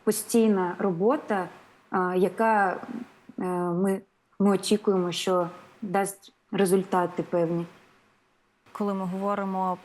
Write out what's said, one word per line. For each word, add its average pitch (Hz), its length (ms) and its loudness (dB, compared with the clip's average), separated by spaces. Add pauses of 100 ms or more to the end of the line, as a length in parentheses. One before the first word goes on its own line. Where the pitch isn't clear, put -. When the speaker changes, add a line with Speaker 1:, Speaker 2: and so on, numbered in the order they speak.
Speaker 1:
постійна 208 760 2
робота, 190 680 0 (440)
е, 185 240 0
яка, 196 680 2 (520)
е, 190 40 -4 (160)
ми, 180 420 0 (380)
ми 202 100 4
очікуємо, 190 640 2
що 175 380 0 (320)
дасть 190 520 -4 (180)
результати 185 720 0
певні. 170 420 -2 (1080)
Speaker 2:
Коли 202 220 -4
ми 190 120 -4
говоримо 190 800 -2